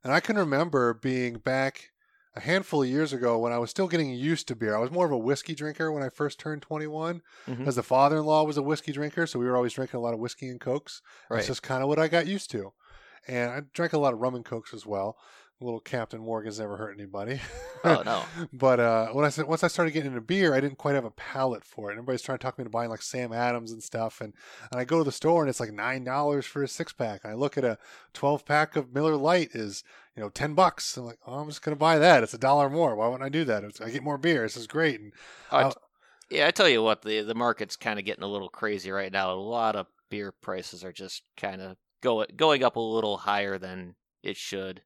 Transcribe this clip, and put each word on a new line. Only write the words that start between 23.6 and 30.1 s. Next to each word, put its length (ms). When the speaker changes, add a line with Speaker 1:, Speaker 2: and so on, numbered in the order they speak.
Speaker 1:
and 100
stuff. 400
And, 120
and 80
I 40
go 140
to 60
the 80
store, 300
and 80
it's, 100
like, 120
nine 320
dollars 420
for 160
a 60
six-pack. 560
And 80
I 40
look 220
at 60
a 140
twelve 320
pack 300
of 180
Miller 220
Lite 380
is, 300